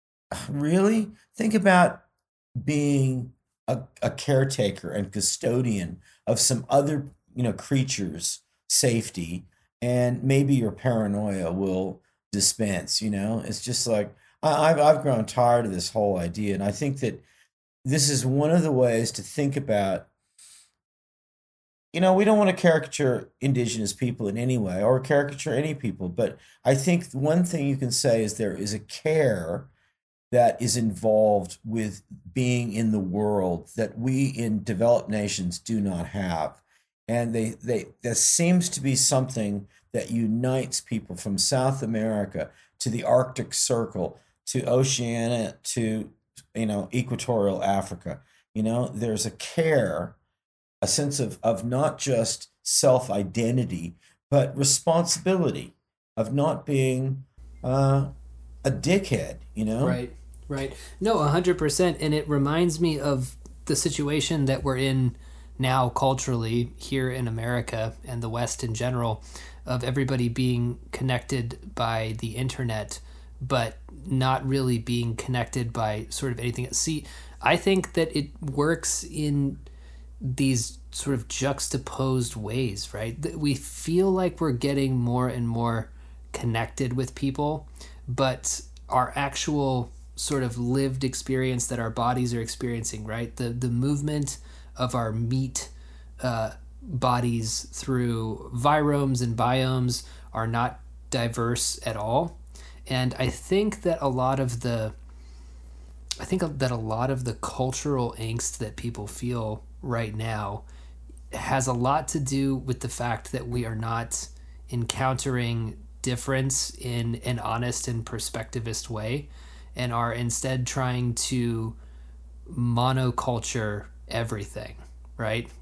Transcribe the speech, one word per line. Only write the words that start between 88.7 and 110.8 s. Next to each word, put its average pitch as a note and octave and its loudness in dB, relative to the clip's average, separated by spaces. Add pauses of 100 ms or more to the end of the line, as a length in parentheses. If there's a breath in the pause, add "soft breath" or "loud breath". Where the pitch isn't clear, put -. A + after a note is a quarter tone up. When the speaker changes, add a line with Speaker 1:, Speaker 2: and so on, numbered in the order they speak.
Speaker 2:
our B2+ 4
actual C3+ 0 (240)
sort C#3 0
of A#2+ -2
lived C3 2
experience C3 0
that B2 -4
our A2+ -2
bodies A#2+ 0
are A#2+ -2
experiencing, A2+ -6
right? A2+ -6
The, B2 -2
the A#2+ -2
movement C#3+ 0 (380 soft breath)
of B2+ -2
our A2+ 0
meat, B2 -2 (540 soft breath)
uh, A2+ -2 (300)
bodies B2 0
through A#2 -2
viromes C#3+ 4
and A#2 0
biomes B2+ 2 (300 loud breath)
are A2+ -2
not A#2 0 (300)
diverse A#2 -2
at A2+ -2
all. B2 0 (480 loud breath)
And B2+ 0
I C3 2
think G3+ 0
that E3 0
a C#3+ 0
lot C3 2
of A#2+ -2
the, A2+ -2 (1300 soft breath)
I - -8
think F#3 -2
that C#3+ -2
a A#2+ -4
lot A2+ -2
of B2+ -4
the A#2 -2
cultural B2+ -2
angst A2+ -4
that A2 -8
people A2+ -8
feel A2+ -4 (180)
right A#2 -4
now G#2+ -4 (720 soft breath)